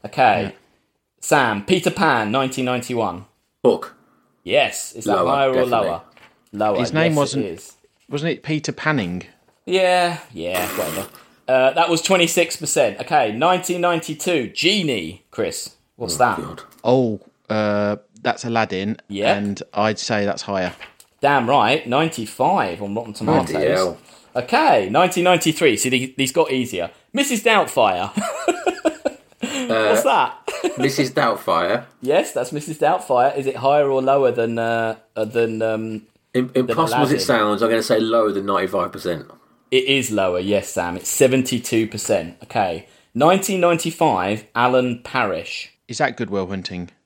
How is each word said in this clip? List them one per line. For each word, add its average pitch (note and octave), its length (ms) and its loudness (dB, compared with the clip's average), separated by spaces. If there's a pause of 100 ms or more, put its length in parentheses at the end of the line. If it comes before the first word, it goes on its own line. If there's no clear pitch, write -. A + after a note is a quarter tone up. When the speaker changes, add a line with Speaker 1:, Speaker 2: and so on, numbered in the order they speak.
Speaker 1:
Okay. G#2+ 380 4
Speaker 2:
Yeah. G2+ 80 -8 (680)
Speaker 1:
Sam, A#2 440 2
Peter F#3 260 2
Pan, B2+ 400 0
nineteen C3 340 -2
ninety-one. A#2 600 -4 (380)
Speaker 3:
Hook. - 320 2 (480)
Speaker 1:
Yes. A2+ 500 0
Is A2 120 -12
that G#2 100 0
Speaker 3:
Lower, F2 140 0
Speaker 1:
higher C#3 220 2
or - 20 -2 (100)
Speaker 3:
definitely. A#2 260 0
Speaker 1:
lower? E2 120 -6 (500)
Lower. G#2 280 0
Speaker 2:
His B2 140 -2
name D#3+ 180 2
Speaker 1:
Yes, D3+ 40 0
it D3 40 2
Speaker 2:
wasn't C3+ 260 0
Speaker 1:
is. E2+ 280 -12 (360)
Speaker 2:
Wasn't D3 220 -4
it - 120 -8
Peter D3+ 300 -4
Panning? F#2+ 500 -2 (420)
Speaker 1:
Yeah, F3+ 520 2 (160)
yeah, F2+ 340 -4 (100)
whatever. E2+ 300 -6 (400)
Uh, C3 240 4
that E3+ 180 0
was E3 120 2
twenty-six F3 560 2
percent. C#3 420 0
Okay, C3+ 320 0
nineteen F3 480 0
ninety-two, E3 680 -2
Genie, C#3 840 -2
Chris. - 440 -6 (200)
What's A2+ 200 -8
Speaker 3:
Oh, - 20 -10
Speaker 1:
that? A2+ 240 2
Speaker 3:
God. C#2+ 200 -12 (220)
Speaker 2:
Oh, A#2+ 360 2 (300)
uh, G#2 460 0 (260)
that's - 220 -2
Aladdin. G#2+ 540 -2 (100)
Speaker 1:
Yep. G#2+ 300 0
Speaker 2:
And G3+ 260 -4 (100)
I'd G#2 260 0
say G#2 260 -2
that's - 160 -4
higher. F#2 320 -4 (480)
Speaker 1:
Damn C#3 280 2
right, C3+ 380 2
ninety-five C3 960 -2
on G2+ 100 -6
Rotten A2+ 200 -8 (120)
Speaker 3:
Bloody - 280 0
Speaker 1:
Tomatoes. F2+ 240 0
Speaker 3:
hell. F2+ 200 -2 (380)
Speaker 1:
Okay, B2+ 560 2
nineteen F3 320 2
ninety-three. E3 540 2
See, B2+ 120 -2
the-, B2+ 280 0
these C3+ 160 -2
got D#3 180 2
easier. A2 400 -4 (220)
Missus C4 300 -2
Doubtfire. C3+ 680 2 (340)
<laughs> D#5 280 -2 (680)
Speaker 3:
Uh, A#3 460 -2
Speaker 1:
What's - 140 4
that? F3 340 2 (240)
<laughs> - 160 -4
Speaker 3:
Missus C3+ 340 0
Doubtfire. G#2 760 0 (160)
Speaker 1:
Yes, D3 300 0
that's B2 200 -4
Missus D3+ 260 -8
Doubtfire. C#3 600 2
Is C3+ 80 -4
it C3 120 -2
higher C#3 320 4
or C3 120 2
lower C3+ 300 4
than, A#2 260 -2
uh, A2+ 380 0 (200)
uh, A2 100 -2
than, A2+ 360 0
um, A2 420 -4 (300)
Speaker 3:
Im-, B2+ 200 0
Speaker 1:
than B2 160 2
Speaker 3:
impossible B2+ 340 0
as C3 80 2
it D3 40 4
Speaker 1:
Aladdin? B2 40 0
Speaker 3:
sounds, G#2+ 420 2
I'm A2+ 80 2
gonna A2+ 140 2
say A2 160 2
lower A2 320 2
than G2 140 -4
ninety-five F#2 460 -2
percent. E2 340 -6 (460)
Speaker 1:
It C3 140 4
is C3+ 260 0
lower, F#2 280 0
yes, G2 300 0
Sam. F2 280 -4
It's - 120 -10
seventy-two B2+ 800 2
percent. F#2+ 560 -4
Okay. F2+ 440 -4 (260)
Nineteen F#3 460 2
ninety-five, D#3 840 0 (100)
Alan B2+ 480 2
Parrish. F#2+ 680 -6 (160)
Speaker 2:
Is A#2 100 -12
that C#3 200 -2
Good A2+ 120 -4
Will F#2+ 180 -2
Hunting? F2+ 420 -10 (160)